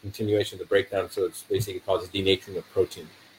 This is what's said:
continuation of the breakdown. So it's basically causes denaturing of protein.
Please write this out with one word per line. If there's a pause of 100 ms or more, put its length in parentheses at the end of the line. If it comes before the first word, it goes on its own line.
continuation
of
the
breakdown.
So
it's
basically
causes
denaturing
of
protein. (300)